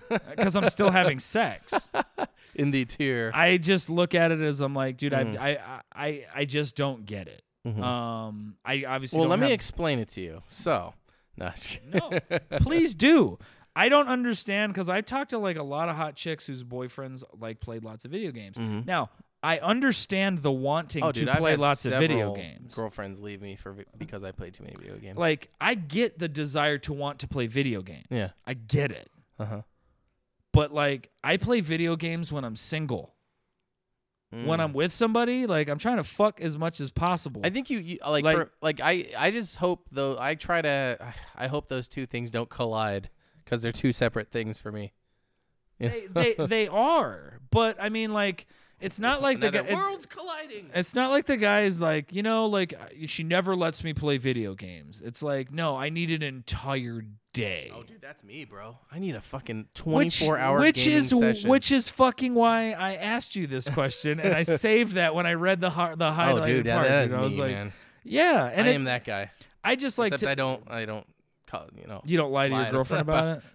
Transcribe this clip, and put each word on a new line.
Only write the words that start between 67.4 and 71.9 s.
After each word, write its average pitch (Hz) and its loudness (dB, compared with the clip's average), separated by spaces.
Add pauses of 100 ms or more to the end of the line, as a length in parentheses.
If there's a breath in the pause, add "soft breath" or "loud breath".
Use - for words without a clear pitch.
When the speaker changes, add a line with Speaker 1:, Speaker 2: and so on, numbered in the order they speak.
Speaker 1:
like, 131 0
Speaker 2:
man. 101 -6 (300 loud breath)
Speaker 1:
yeah, 254 4
and 208 2
Speaker 2:
I 254 6
Speaker 1:
it, - 2
Speaker 2:
am 139 0
that 123 -2
guy. 98 -4 (340 soft breath)
Speaker 1:
I 247 2
just 262 -4
like 226 2
Speaker 2:
Except 143 0
Speaker 1:
to 139 2
Speaker 2:
I 139 0
don't, 131 -2
I 117 -6
don't 107 -8 (460)
uh, 78 -8 (160)
you - -18
know, 101 -14